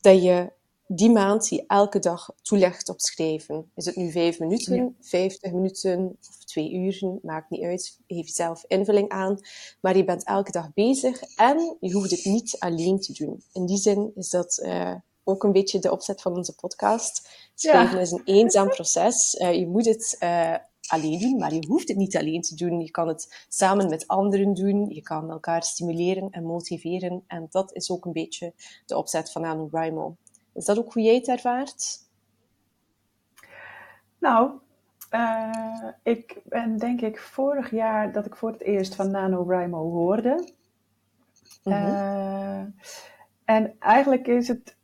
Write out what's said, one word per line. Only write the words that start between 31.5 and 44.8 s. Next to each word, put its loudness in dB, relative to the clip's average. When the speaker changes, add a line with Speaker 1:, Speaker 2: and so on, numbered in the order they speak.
Speaker 2:
Nou, 4
eh, -4
ik -2
ben -4
denk -2
ik -4
vorig -2
jaar 0
dat -4
ik -14
voor -4
het -12
eerst 0
van -2
nano 0
wrimo -2
hoorde. 0
Speaker 1:
Mhm. 0
Speaker 2:
Eh, -4
en 2
eigenlijk 4
is 2
het -6